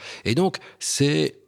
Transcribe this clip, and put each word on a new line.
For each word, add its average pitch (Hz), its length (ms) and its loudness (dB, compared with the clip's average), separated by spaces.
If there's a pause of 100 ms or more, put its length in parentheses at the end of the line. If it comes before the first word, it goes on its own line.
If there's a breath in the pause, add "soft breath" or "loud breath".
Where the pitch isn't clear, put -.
(260 loud breath)
Et 107 80 2
donc, 175 240 2 (200 loud breath)
c'est 143 680 0